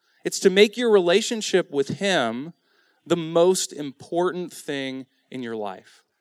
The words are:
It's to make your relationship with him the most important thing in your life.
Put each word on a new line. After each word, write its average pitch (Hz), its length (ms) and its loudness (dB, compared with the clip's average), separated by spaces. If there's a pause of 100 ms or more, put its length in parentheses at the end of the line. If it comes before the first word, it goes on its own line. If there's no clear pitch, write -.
(240)
It's - 160 -6
to 196 100 6
make 208 280 4
your 240 120 2
relationship 196 800 2
with 143 280 -4
him 151 560 -2 (500)
the 170 120 0
most 170 560 2
important 170 800 -6
thing 135 540 -10 (240)
in 131 120 -12
your 117 140 -8
life. 101 460 -12 (180)